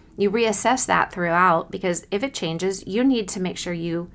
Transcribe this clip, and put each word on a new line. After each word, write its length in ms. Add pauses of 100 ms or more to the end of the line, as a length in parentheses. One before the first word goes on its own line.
(160)
you 140
reassess 560
that 240
throughout, 600
because 400
if 120
it 120
changes, 520
you 160
need 260
to 120
make 160
sure 160
you 420